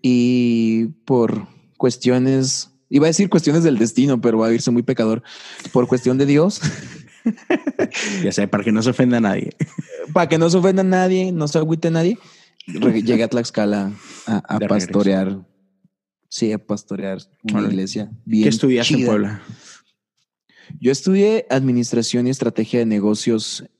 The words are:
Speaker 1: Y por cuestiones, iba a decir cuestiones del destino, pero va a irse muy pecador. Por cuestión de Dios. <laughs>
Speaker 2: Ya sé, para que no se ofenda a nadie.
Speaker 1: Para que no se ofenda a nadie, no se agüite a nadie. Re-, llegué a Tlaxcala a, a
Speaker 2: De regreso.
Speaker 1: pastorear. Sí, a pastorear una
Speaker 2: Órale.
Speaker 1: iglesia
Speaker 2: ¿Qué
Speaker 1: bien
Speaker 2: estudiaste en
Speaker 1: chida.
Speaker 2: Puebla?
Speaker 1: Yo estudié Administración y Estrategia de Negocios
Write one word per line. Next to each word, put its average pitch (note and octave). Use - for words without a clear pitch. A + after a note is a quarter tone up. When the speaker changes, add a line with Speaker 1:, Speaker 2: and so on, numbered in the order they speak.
Speaker 1:
Y A#2+
por A2
cuestiones, C3
iba C#3+
a -
decir F#3
cuestiones D#3+
del C#3
destino, B2
pero A2
va A2+
a A#2
irse A2+
muy A#2
pecador. A#2
Por B2
cuestión B2+
de C#3
Dios. D3+
<laughs> -
Speaker 2:
Ya G2+
sé, G2+
para G2+
que A2+
no G#2+
se B2
ofenda B2
a A#2
nadie. G2
Speaker 1:
Para E3+
que D#3+
no E3
se F3+
ofenda F#3+
a -
nadie, F#3
no D#3
se D#3+
agüite D#3+
a -
nadie. E3+
Re-, A2+
llegué A2+
a A2
Tlaxcala G#2
a, A2
a G#2
Speaker 2:
De G#2
regreso. G2+
Speaker 1:
pastorear. G2
Sí, A2
a G#2+
pastorear G2
una G#2+
Speaker 2:
Órale. G2+
Speaker 1:
iglesia F#2+
Speaker 2:
¿Qué -
Speaker 1:
bien A2
Speaker 2:
estudiaste B2
en C3+
Speaker 1:
chida. A#2+
Speaker 2:
Puebla? G#2
Speaker 1:
Yo B2+
estudié G3
Administración B2
y -
Estrategia A#2+
de A#2
Negocios G#2+